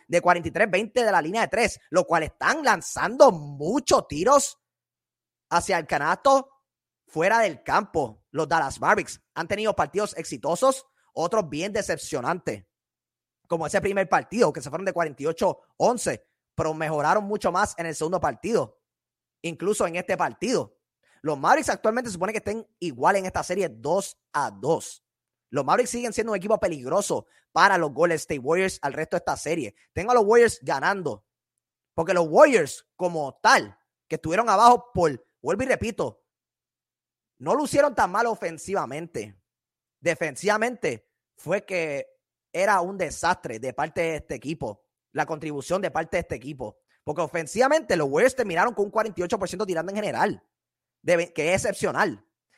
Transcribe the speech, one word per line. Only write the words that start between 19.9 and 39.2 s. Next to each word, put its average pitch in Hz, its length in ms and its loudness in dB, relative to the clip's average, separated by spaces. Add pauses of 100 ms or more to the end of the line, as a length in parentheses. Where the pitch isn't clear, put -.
este 180 220 -4
partido. 160 600 -4 (460)
Los 151 140 -2
Mavericks 233 320 2
actualmente 233 400 -2
se 196 40 -8
supone 175 180 -4
que 214 80 -6
estén 214 280 -8 (120)
igual 160 380 0
en 190 80 -4
esta 180 180 -4
serie 180 260 -4
dos 147 480 -4 (160)
a 139 160 -2
dos. 107 560 -4 (440)
Los 139 160 -2
Mavericks 202 260 2
siguen 240 220 -6
siendo 226 180 -4
un 208 60 0
equipo 202 220 0
peligroso 160 680 -2 (240)
para 185 260 6
los 156 140 0
Golden 165 240 2
State 151 240 -6
Warriors 175 420 -2
al 139 120 -4
resto 156 240 -4
de - 20 -6
esta 151 160 -4
serie. 147 400 -6 (180)
Tengo 196 180 -2
a 247 40 6
los 233 100 6
Warriors 233 380 6
ganando, 165 640 -2 (680)
porque 165 200 0
los 175 140 4
Warriors 190 680 6
como 165 480 -4
tal, 190 340 4 (300)
que - 80 -6
estuvieron 185 340 0
abajo 240 440 6
por, 160 300 0 (180)
vuelvo 185 220 -2
y 262 40 -4
repito, 196 560 -4 (1120)
no 151 160 -2
lucieron 285 400 2
tan 190 180 2
mal 214 140 2
ofensivamente. 160 1120 -6 (600)